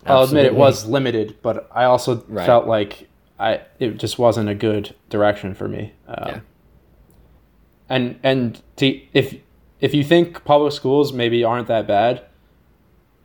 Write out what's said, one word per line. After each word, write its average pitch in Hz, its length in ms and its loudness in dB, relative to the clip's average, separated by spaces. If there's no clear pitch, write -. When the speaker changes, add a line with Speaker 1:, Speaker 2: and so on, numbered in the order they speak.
Speaker 1:
I'll 131 180 4
admit 139 220 4
it - 40 4
Speaker 2:
Absolutely. 117 100 0
Speaker 1:
was 135 260 4
limited, 113 560 -2
but 110 320 -6
I 127 120 0
also 123 420 0
Speaker 2:
Right. 101 180 -6
Speaker 1:
felt 117 220 4
like 107 400 -4
I, 107 220 -2
it 110 180 -4
just - 220 -8
wasn't 113 300 2
a 104 60 -4
good 104 380 -4
direction 104 440 -2
for 101 140 -10
me. 104 260 -10
Um, - 200 -12
Speaker 2:
Yeah. - 120 -12
Speaker 1:
and, 123 340 -2
and 131 380 -2
to, 135 240 -2
if, 120 220 0
if 135 140 -2
you 147 100 0
think 170 420 2
public 147 280 4
schools 135 400 0
maybe 117 300 0
aren't 117 240 -2
that 110 200 -2
bad, 110 340 0